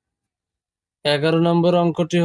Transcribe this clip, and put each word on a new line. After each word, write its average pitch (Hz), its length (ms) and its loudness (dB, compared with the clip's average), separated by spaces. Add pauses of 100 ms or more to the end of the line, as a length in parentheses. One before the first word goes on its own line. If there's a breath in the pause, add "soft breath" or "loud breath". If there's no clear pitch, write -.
(1160)
এগারো 160 320 0
নম্বর 170 360 2
অঙ্কটি 170 400 -2